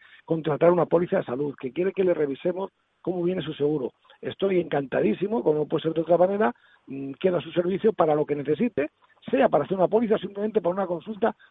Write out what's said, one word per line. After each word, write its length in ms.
contratar 460
una 140
póliza 320
de 60
salud, 360
que 120
quiere 220
que 100
le 100
revisemos 580
cómo 220
viene 180
su 120
seguro. 400
Estoy 380
encantadísimo, 840
como 160
no 60
puede 180
ser 100
de 80
otra 160
manera, 360
mm, 260
quedo 240
a 40
su 100
servicio 420
para 220
lo 100
que 100
necesite, 540
sea 200
para 160
hacer 120
una 100
póliza 280
o 40
simplemente 420
para 120
una 140
consulta 480